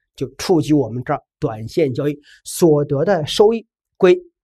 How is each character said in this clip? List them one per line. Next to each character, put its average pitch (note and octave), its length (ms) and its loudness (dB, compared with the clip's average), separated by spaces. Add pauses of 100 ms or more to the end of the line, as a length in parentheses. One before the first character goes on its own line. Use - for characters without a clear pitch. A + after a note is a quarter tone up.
(160)
就 - 200 -10
触 E3 260 0
及 B2+ 100 -2
我 C#3 160 2
们 A#2+ 160 -10
这 - 80 -6
儿 C3+ 100 -6 (160)
短 A2+ 300 -8
线 D3 240 -2
交 C#3 160 -4
易 D3 100 -6 (260)
所 D3+ 400 2
得 C#3+ 200 -2
的 E3+ 220 0
收 G#3+ 260 2
益 A3+ 140 -6 (300)
归 F3+ 240 4 (240)